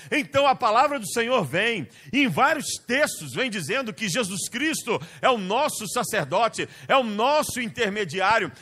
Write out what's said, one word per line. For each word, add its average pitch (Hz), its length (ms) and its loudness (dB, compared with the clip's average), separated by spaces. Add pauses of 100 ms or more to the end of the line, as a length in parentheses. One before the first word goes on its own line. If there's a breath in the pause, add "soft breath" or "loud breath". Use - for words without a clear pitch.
(120)
Então, 277 360 2
a 254 80 6
palavra 262 420 4
do 208 100 -8
Senhor 233 380 0
vem, 185 420 -2 (240 loud breath)
e 285 120 2
em 262 40 4
vários 247 500 0 (100)
textos 240 440 -2
vem 233 200 -2
dizendo 214 420 -4
que 220 160 -4
Jesus 190 400 -2
Cristo 240 500 -2 (220 loud breath)
é 220 80 4
o 247 80 4
nosso 214 500 -2
sacerdote, 185 800 -2 (200 loud breath)
é 262 100 4
o 269 60 4
nosso 240 580 0
intermediário, 202 880 0 (100)